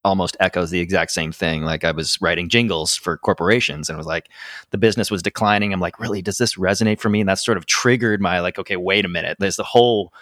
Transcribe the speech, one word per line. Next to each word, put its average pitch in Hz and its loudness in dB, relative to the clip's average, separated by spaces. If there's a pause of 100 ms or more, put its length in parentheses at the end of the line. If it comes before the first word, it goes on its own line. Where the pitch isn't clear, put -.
almost 95 0
echoes 90 0
the 87 0
exact 87 0
same 80 -4
thing. 80 -2
Like, 80 -2
I 82 2
was 76 -4
writing 85 0
jingles 98 0
for 80 -4
corporations 92 0
and 78 -8
was 78 -10
like, 82 -6 (420)
the 104 -4
business 107 2
was 90 -2
declining. 104 0
I'm 92 -2
like, 87 -4
"Really, 104 -6
does 98 -4
this - 0
resonate 98 0
for 113 -2
me?" 104 2
And 98 0
that 95 2
sort 113 0
of 85 -8
triggered 117 2
my, 90 0
like, 90 -2
"Okay, 95 -4
wait 95 2
a 92 -2
minute. 85 -4
There's 98 -2
the 107 -4
whole 117 4